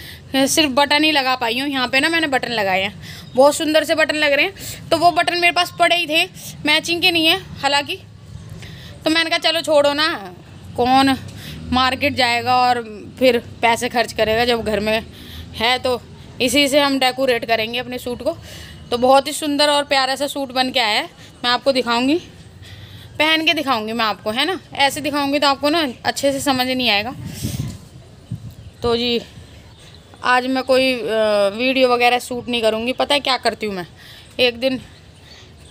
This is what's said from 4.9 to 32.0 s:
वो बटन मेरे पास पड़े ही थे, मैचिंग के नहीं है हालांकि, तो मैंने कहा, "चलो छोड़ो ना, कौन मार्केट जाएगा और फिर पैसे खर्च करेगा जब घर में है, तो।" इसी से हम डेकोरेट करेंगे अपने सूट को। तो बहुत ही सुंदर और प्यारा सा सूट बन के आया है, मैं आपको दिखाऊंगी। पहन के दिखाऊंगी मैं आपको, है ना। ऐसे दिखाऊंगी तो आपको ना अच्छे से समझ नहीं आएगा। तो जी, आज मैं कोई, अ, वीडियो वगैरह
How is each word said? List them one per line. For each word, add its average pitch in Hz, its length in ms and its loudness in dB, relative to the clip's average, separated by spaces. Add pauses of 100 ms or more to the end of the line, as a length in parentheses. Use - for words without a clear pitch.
वो 330 140 6
बटन 339 280 0
मेरे 349 140 4
पास 349 260 -2
पड़े 339 180 4
ही 349 100 -2
थे, 330 220 0 (380)
मैचिंग 320 360 0
के 370 80 4
नहीं 330 160 2
है 359 140 2 (200)
हालांकि, 285 380 0 (1040)
तो 320 60 0
मैंने 330 200 0
कहा, 339 80 2
"चलो 330 220 0
छोड़ो 294 320 2
ना, 285 420 -2 (420)
कौन 262 400 4 (560)
मार्केट 262 420 2
जाएगा 240 420 2
और 247 260 2 (360)
फिर 240 240 4 (200)
पैसे 233 260 2
खर्च 226 240 0
करेगा 220 320 2
जब 233 200 0
घर 208 160 -2
में 214 240 -2 (500)
है, 240 240 2
तो।" 247 240 -2 (380)
इसी 269 280 4
से 285 120 4
हम 277 180 2
डेकोरेट 254 460 0
करेंगे 226 340 -2
अपने 247 200 -8
सूट 240 240 -8
को। 320 140 -2 (540)
तो 240 80 0
बहुत 269 280 6
ही 302 60 -6
सुंदर 294 360 0
और 285 160 2
प्यारा 269 320 0
सा 277 100 -2
सूट 277 260 -6
बन 262 180 0
के 254 100 0
आया 220 200 2
है, 339 100 -6 (340)
मैं 247 60 0
आपको 247 220 2
दिखाऊंगी। 254 480 0 (960)
पहन 320 280 2
के 339 80 2
दिखाऊंगी 240 380 -2
मैं 233 120 0
आपको, 214 260 -4
है 247 160 0
ना। 359 120 -2 (180)
ऐसे 277 240 0
दिखाऊंगी 277 380 -2
तो 285 80 2
आपको 277 220 2
ना 311 180 2 (180)
अच्छे 269 280 0
से 269 80 -4
समझ 254 260 2
नहीं 254 240 0
आएगा। 214 240 0 (1700)
तो 240 140 2
जी, 240 240 0 (1040)
आज 247 220 2
मैं 262 180 0
कोई, 262 280 4
अ, 214 600 2
वीडियो 254 340 2
वगैरह 240 300 4